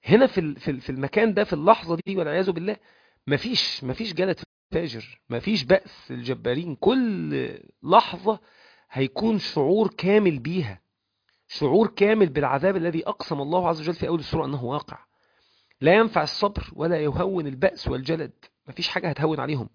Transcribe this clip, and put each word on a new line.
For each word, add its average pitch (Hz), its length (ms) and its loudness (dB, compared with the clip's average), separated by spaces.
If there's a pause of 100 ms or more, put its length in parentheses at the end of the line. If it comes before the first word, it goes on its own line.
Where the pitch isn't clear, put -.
هنا 226 220 6
في - 140 0
ال-، 151 160 -4
في 120 140 -6
ال-، 127 100 -4
في - 100 -12
المكان 175 440 0
ده، 202 100 2
في - 80 -4
اللحظة 165 540 2
دي 190 100 -4
والعياذ 175 340 -2
بالله، 180 260 -6 (500)
مفيش، 147 580 -2
مفيش 190 280 -6
جلد 175 280 -2 (320)
فاجر، 139 480 -6 (100)
مفيش 139 340 -2
بأس - 460 0
الجبارين. 123 640 -4
كل 175 720 0 (340)
لحظة 190 580 2 (500)
هيكون 190 480 0
شعور 170 500 2
كامل 190 500 2
بيها، 127 420 -4 (680)
شعور 160 380 2
كامل 208 420 4
بالعذاب 143 480 0
الذي 165 300 -2
أقسم 151 340 -6
الله 170 280 0
عز 160 120 0
وجل 160 140 -4
في 170 140 -4
أول 170 100 0
السورة 151 280 -4
أنه 135 180 -6
واقع. 135 340 -6 (840)
لا 156 140 6
ينفع 220 280 4
الصبر - 500 -4
ولا 165 300 -2
يهون 165 440 -2
البأس 139 420 -2
والجلد، 160 440 -4 (360)
مفيش 170 200 -8
حاجة 180 200 -2
هتهون 151 320 0
عليهم. 131 340 -4